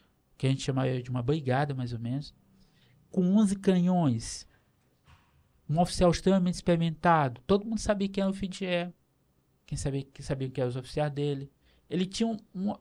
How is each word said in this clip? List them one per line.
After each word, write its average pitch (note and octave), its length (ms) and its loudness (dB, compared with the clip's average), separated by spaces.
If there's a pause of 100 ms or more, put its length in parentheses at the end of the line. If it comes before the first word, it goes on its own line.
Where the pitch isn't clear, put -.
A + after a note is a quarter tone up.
(380)
que - 80 -2
a C3+ 40 2
gente C3+ 140 -2
chamaria C3 380 -2
de B2 80 -10
uma B2 140 -4
brigada, C#3 500 0
mais B2 200 -6
ou A#2 60 -6
menos, B2 340 -6 (760)
com F#3 140 0 (140)
onze G3+ 180 4
canhões, F3 920 2 (1200)
um D3+ 100 2
oficial F3 320 4
extremamente F3+ 440 2
experimentado, E3 920 2
todo G3+ 180 2
mundo A3+ 140 -4
sabia G3+ 300 -2
quem G3 120 -4
era F#3+ 80 0
o F#3+ 40 -2
Fidier, F3+ 580 -4 (720)
quem C#3+ 120 -8
sabia, C#3 260 -2
quem C#3 220 -18
sabia C3+ 240 -4
quem C3 120 -6
eram B2 80 0
os B2 60 -6
oficiais D3 380 -4
dele, C#3+ 360 -4 (400)
ele F3+ 160 0
tinha A3 220 -2
um, A3+ 100 -4 (160)
um, G3 280 -4